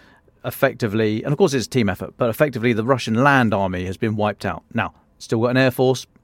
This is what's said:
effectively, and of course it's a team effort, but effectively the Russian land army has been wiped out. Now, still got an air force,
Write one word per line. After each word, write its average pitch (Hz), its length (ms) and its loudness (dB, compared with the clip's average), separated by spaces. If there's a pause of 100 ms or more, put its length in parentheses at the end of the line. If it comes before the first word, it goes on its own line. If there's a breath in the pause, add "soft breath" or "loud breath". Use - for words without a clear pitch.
(440 soft breath)
effectively, 113 800 0
and 139 100 -4
of 147 60 -2
course 170 160 4
it's 120 120 0
a - 40 -14
team 120 180 2
effort, 92 300 -6
but 123 100 0
effectively 120 460 0
the 107 100 -2
Russian 120 300 0
land 127 400 4
army 92 320 -2
has 92 100 -6
been 110 180 -2
wiped 104 300 -4
out. 85 200 -6 (100)
Now, 107 180 -4 (240 soft breath)
still - 240 -2
got 120 120 0
an 127 40 0
air 131 140 4
force, 127 360 0 (180)